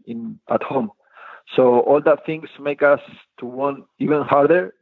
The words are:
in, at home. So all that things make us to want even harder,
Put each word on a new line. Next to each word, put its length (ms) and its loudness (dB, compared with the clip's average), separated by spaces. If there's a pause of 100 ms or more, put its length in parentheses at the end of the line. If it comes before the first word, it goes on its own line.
in, 340 -12 (120)
at 120 0
home. 280 -6 (680)
So 240 4
all 220 2
that 240 0
things 220 -10 (120)
make 220 -6
us 180 4 (380)
to 80 -14
want 380 -6 (140)
even 240 0
harder, 600 2